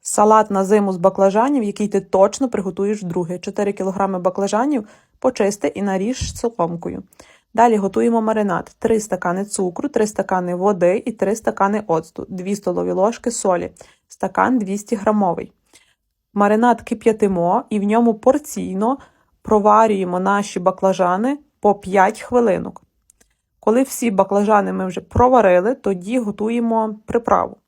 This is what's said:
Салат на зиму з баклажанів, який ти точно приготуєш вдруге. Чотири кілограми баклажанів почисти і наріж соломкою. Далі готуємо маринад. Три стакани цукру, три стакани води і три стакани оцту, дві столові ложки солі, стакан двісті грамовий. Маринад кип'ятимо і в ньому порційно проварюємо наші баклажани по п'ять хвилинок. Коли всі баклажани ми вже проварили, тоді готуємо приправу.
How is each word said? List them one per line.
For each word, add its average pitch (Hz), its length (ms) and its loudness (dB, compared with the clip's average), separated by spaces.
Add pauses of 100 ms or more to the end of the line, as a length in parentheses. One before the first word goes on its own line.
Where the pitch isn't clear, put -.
Салат 214 460 4
на 196 140 0
зиму 202 280 2
з 185 40 -4
баклажанів, 196 640 2
який 208 260 -4
ти 202 120 0
точно 202 480 2
приготуєш 202 540 -4
вдруге. 175 360 -4
Чотири 202 340 -4
кілограми 190 460 -2
баклажанів 208 680 0 (300)
почисти 208 500 0
і 196 140 -6
наріж 202 540 -4
соломкою. 180 680 -6 (520)
Далі 226 220 4
готуємо 220 460 0
маринад. 214 560 -2
Три 220 220 0
стакани 190 440 -4
цукру, 202 440 -6
три 220 180 0
стакани 185 480 -4
води 180 520 0
і 233 60 -6
три 208 240 -2
стакани 208 500 -2
оцту, - 420 -6
дві 185 280 -6
столові 180 360 -4
ложки 202 380 -2
солі, 180 400 -2 (380)
стакан 196 500 0
двісті 208 380 -4
грамовий. 202 560 -2 (840)
Маринад 214 480 2
кип'ятимо 214 880 0
і 214 100 -2
в - 20 -4
ньому 220 320 2
порційно 220 840 -2 (440)
проварюємо 208 800 2
наші 202 400 -2
баклажани 185 800 0 (220)
по 202 140 4
п'ять 196 460 0
хвилинок. 208 640 -2 (760)
Коли 233 220 2
всі 247 280 -2
баклажани 196 640 2
ми 190 140 -4
вже 185 140 -8
проварили, 220 720 4
тоді 196 440 -4
готуємо 220 880 -2
приправу. 196 500 0 (120)